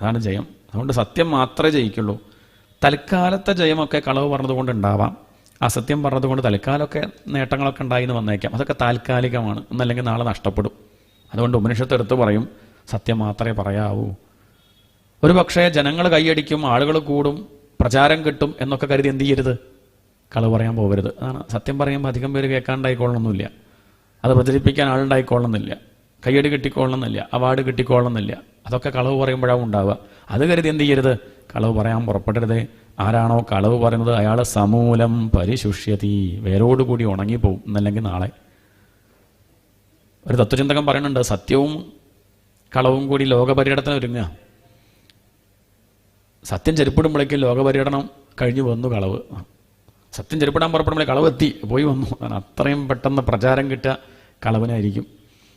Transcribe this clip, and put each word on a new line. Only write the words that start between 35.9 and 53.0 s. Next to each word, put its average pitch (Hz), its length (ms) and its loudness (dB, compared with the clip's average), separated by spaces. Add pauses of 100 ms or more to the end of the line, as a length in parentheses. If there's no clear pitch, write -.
വേരോടുകൂടി 117 680 2
ഉണങ്ങിപ്പോവും, 101 600 -2
എന്നല്ലെങ്കിൽ 101 340 -2
നാളെ. 95 280 -4 (2000)
ഒരു 120 80 0
തത്വചിന്തകൻ 139 500 2
പറയുന്നുണ്ട്, 139 360 0
സത്യവും 151 720 -2 (840)
കളവും 131 300 2
കൂടി 139 160 0
ലോകപര്യടനത്തിന് 135 680 2
ഒരുങ്ങുക. 120 380 -4 (2000)
സത്യം 156 320 -2
ചെരുപ്പിടുമ്പോഴേക്കും 143 640 2
ലോകപര്യടനം 135 720 0 (320)
കഴിഞ്ഞു 127 200 0
വന്നു 120 260 -2
കളവ്. 98 320 -2 (920)
സത്യം - 260 -8
ചെരുപ്പിടാൻ 147 320 0
പുറപ്പെടുമ്പോഴേ 156 340 0
കളവ് 139 220 2
എത്തി, 147 420 0
പോയി 131 140 2
വന്നു. 135 220 0
അതാണ് 117 280 -8
അത്രയും 139 540 -2
പെട്ടെന്ന് 135 340 0